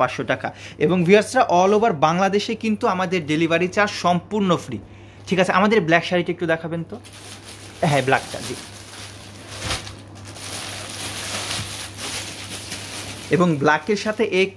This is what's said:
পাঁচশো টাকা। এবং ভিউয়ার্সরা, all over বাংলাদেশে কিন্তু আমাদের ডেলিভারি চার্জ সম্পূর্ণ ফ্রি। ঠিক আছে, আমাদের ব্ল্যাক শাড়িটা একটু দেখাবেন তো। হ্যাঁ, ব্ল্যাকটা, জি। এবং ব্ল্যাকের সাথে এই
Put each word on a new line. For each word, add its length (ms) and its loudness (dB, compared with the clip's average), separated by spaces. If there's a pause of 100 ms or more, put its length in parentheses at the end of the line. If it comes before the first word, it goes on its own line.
পাঁচশো 300 0
টাকা। 160 -2 (380)
এবং 120 4 (100)
ভিউয়ার্সরা, 360 6 (160)
all 180 6
over 140 4 (160)
বাংলাদেশে 460 2 (100)
কিন্তু 220 0 (100)
আমাদের 240 0 (120)
ডেলিভারি 440 2
চার্জ 160 4 (120)
সম্পূর্ণ 460 2 (140)
ফ্রি। 140 -8 (500)
ঠিক 140 2
আছে, 180 4
আমাদের 280 6
ব্ল্যাক 220 4
শাড়িটা 260 0
একটু 180 -4
দেখাবেন 360 -4
তো। 60 -12 (920)
হ্যাঁ, 180 4
ব্ল্যাকটা, 300 2 (100)
জি। 80 -6 (4000)
এবং 120 6 (140)
ব্ল্যাকের 440 2
সাথে 180 0 (160)
এই 180 4